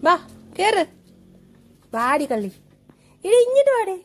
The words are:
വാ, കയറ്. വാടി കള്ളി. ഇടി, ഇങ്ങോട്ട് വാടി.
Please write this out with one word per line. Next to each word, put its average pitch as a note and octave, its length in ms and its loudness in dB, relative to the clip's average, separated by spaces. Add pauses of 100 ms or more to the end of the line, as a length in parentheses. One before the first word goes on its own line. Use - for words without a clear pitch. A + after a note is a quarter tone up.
വാ, F4 80 4 (440)
കയറ്. G4 260 0 (1120)
വാടി C4+ 360 -2
കള്ളി. G#3 180 -6 (760)
ഇടി, G#4+ 100 4 (100)
ഇങ്ങോട്ട് C5+ 300 2
വാടി. F#4+ 280 -4